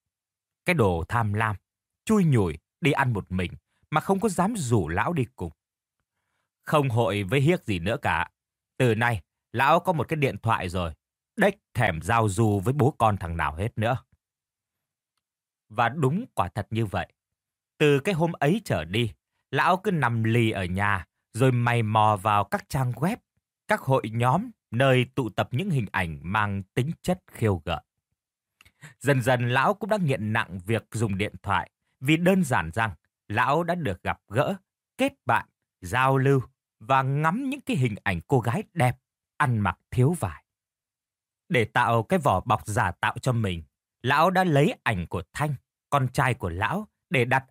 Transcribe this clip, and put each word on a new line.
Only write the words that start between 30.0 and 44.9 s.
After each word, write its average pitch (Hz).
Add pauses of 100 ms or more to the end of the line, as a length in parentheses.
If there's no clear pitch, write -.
nặng 98
việc 107
dùng 104
điện 101
thoại, 92 (280)
vì 151
đơn 180
giản 104
rằng 110 (340)
lão 123
đã 170
được 120
gặp 90
gỡ, 135 (420)
kết 269 (120)
bạn, 113 (320)
giao 127
lưu 135 (380)
và 131
ngắm 156
những 277
cái 240
hình 123
ảnh 92
cô 135
gái 117 (100)
đẹp, 127 (400)
ăn 123
mặc 95 (120)
thiếu 127
vải. 95 (1080)
Để 123
tạo 117
cái 185
vỏ 123
bọc 107
giả 104
tạo -
cho -
mình, 98 (400)
lão 143
đã 185
lấy 160
ảnh 90